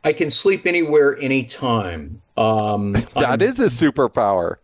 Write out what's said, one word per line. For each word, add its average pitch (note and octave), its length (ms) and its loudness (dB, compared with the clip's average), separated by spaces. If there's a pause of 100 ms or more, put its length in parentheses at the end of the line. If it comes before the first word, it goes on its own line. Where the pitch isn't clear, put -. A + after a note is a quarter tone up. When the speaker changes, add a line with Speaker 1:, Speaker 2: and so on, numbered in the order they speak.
Speaker 1:
I D3+ 80 2
can D#3 160 -2
sleep F#3+ 360 0
anywhere, D3+ 540 2
anytime. A#2 1000 -4 (160)
Um, G#2 560 0
Speaker 2:
<laughs> A2+ 200 -2
That C3 120 0
Speaker 1:
I'm B2+ 160 0
Speaker 2:
is B3 180 0
a B3 60 2
superpower. G#2 1000 0